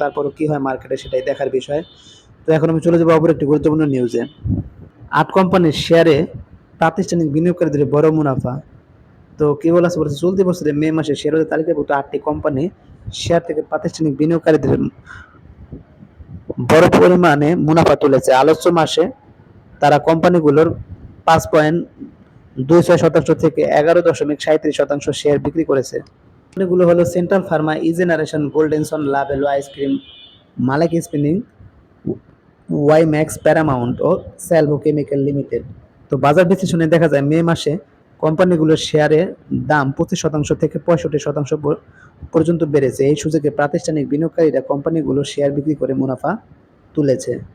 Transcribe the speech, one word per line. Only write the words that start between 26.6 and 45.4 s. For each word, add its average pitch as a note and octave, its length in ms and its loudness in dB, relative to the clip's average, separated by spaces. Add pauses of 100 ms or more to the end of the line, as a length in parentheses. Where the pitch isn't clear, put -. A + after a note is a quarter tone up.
হলো F3 160 4
সেন্ট্রাল F3+ 440 -2
ফার্মা, D#3 260 -2 (140)
ই - 100 0
জেনারেশন, D#3 440 -2 (120)
গোল্ডেনসন, D#3 460 -2 (140)
লাভেলো C#3 320 -2
আইসক্রিম, C#3 520 -4 (720)
মালিক D#3 220 0 (160)
স্পিনিং, D3 280 -2 (1300)
ওয়াইম্যাক্স, D#3 640 2 (100)
প্যারামাউন্ট C#3 520 0 (120)
ও - 20 2 (360)
স্যালভো D3+ 380 2
কেমিক্যাল C#3+ 360 -2
লিমিটেড। C#3 440 -4 (440)
তো C3+ 100 -2
বাজার D3+ 320 4
বিশ্লেষণে F3 360 0
দেখা D#3+ 220 2
যায়, C#3 220 2
মে D#3 120 2
মাসে E3 300 -2 (460)
কোম্পানিগুলোর D#3+ 580 2
শেয়ারের D3+ 500 2 (440)
দাম D3 160 2 (100)
পঁচিশ E3+ 260 -4
শতাংশ D3+ 300 -2
থেকে D#3 260 -2
পঁয়ষট্টি D#3 400 -2
শতাংশ C#3+ 360 -4
পর-, D3 260 -4 (520)
পর্যন্ত E3 320 0
বেড়েছে। C#3 460 0
এই D3+ 60 2
সুযোগে D3+ 340 -2
প্রাতিষ্ঠানিক D3+ 580 -4
বিনিয়োগকারীরা D3+ 520 0
কোম্পানিগুলোর C#3+ 640 -2
শেয়ার C#3+ 320 -2